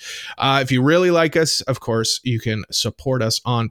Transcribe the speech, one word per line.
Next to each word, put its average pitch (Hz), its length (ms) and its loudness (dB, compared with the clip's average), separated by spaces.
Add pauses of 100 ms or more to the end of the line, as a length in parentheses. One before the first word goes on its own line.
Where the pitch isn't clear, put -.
(400)
Uh, 139 240 2
if 127 80 -4
you 127 100 4
really 175 300 4
like 165 260 2
us, 160 240 2
of - 180 -4
course, 113 440 -2
you 120 160 -2
can 110 320 -4
support - 500 -2
us 110 240 0
on 117 260 0